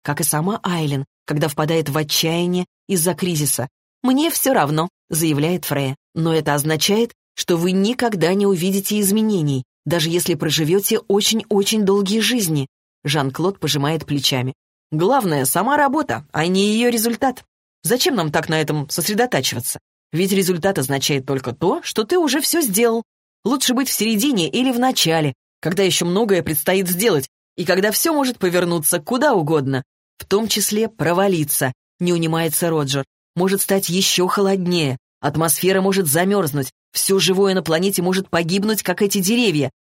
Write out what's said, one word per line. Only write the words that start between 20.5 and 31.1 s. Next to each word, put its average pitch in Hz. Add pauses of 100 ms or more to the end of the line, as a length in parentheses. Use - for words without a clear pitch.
означает 139
только 135
то, 240
что -
ты 359
уже 302
все 330
сделал. 233 (400)
Лучше 254
быть 262
в -
середине 214
или 247
в 240
начале, 165 (280)
когда 180
еще 180
многое 185
предстоит 180
сделать, 180 (280)
и 175
когда 190
все 330
может 262
повернуться 175
куда 254
угодно, 143 (340)
в -
том 214
числе 214
провалиться», 165 (260)